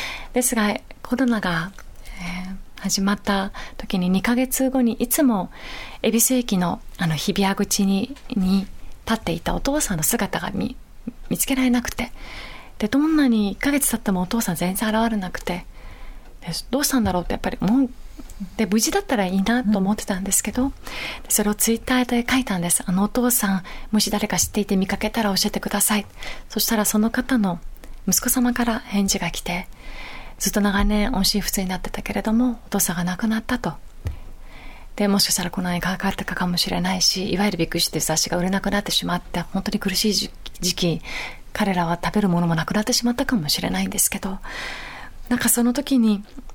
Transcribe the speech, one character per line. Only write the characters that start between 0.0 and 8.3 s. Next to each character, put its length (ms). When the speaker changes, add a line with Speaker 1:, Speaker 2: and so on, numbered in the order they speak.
Speaker 1:
う 20
ん。 40
Speaker 2:
で 80
す 120
が、 220
コ 140
ロ 100
ナ 140
が、 320
え 300
ー、 40
始 200
ま 140
っ 60
た 300
時 200
に 100
二 140
ヶ 140
月 340
後 100
に 120
い 160
つ 160
も 260
恵 100
比 80
寿 160
駅 200
の、 240
あ 120
の、 80
日 160
比 100
谷 140
口 280
に、 300